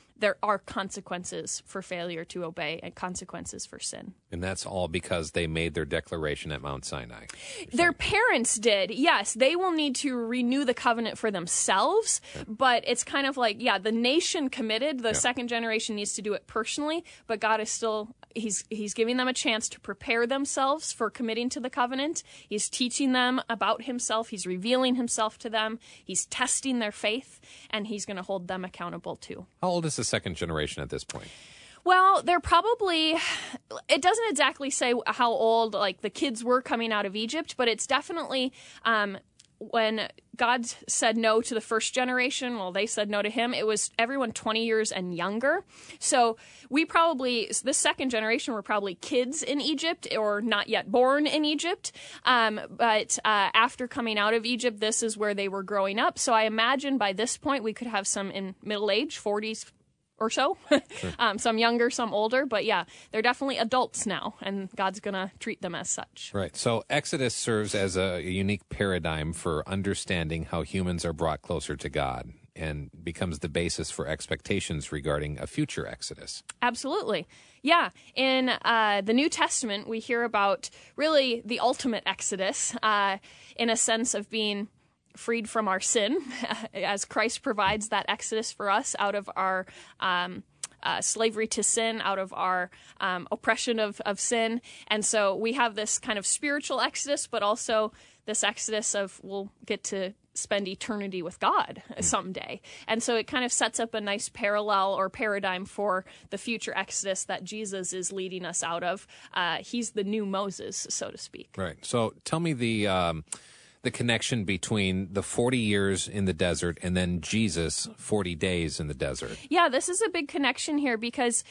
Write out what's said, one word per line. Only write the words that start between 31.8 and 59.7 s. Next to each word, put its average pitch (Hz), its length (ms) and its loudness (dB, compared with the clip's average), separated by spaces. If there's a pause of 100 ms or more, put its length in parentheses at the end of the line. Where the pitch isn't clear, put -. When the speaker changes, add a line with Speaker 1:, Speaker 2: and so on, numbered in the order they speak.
Speaker 1:
Well, 370 400 8
they're 349 180 4
probably, 349 760 2 (720)
it 269 140 4
doesn't 440 260 4
exactly 277 420 2
say 247 240 2 (120)
how 240 240 2
old, 226 440 4
like, 190 260 0
the 208 100 -4
kids 240 320 -2
were 247 200 2
coming 233 300 0
out 202 140 0
of 190 80 -6
Egypt, 233 420 -4
but 240 120 4
it's 226 180 0
definitely, 269 640 0 (320)
um, 208 340 2 (400)
when 220 500 0 (280)
God 240 300 2 (220)
said 226 280 2
no 226 240 6
to 233 140 0
the 220 60 0
first 220 340 0
generation, 254 600 0
well, 185 160 -4
they 196 140 0
said 208 220 0
no 202 140 2
to 208 80 0
him, 240 240 0
it 180 120 0
was 214 320 0
everyone 240 340 2
twenty 220 320 0
years 220 280 2
and 180 220 -4
younger. 233 500 0 (340)
So 233 380 4 (340)
we 311 140 4
probably, 262 680 4 (140)
this 262 140 2
second 294 320 2
generation 226 420 0
were 208 100 -4
probably 202 340 -2
kids 262 460 0
in 285 180 0
Egypt 320 560 -2
or 208 240 2
not 214 280 2
yet 196 220 0
born 262 360 6
in 302 180 2
Egypt. 311 480 -2 (320)
Um, 226 440 4
but, - 560 2
uh, 208 300 4
after 247 340 4
coming 226 300 -2
out 208 160 4
of 226 100 2
Egypt, 233 360 0
this 220 220 2
is 220 140 -2
where 208 180 0
they 196 140 -2
were 196 140 -4
growing 196 360 0
up. 311 200 2
So - 140 2
I 220 100 6
imagine 254 560 2
by 202 140 2
this 208 240 -2
point 277 260 0
we 220 100 -2
could 240 160 -8
have 202 180 -2
some 196 240 -2
in 190 320 -6
middle 208 280 -2
age, 233 280 0
forties, 214 480 -4 (520)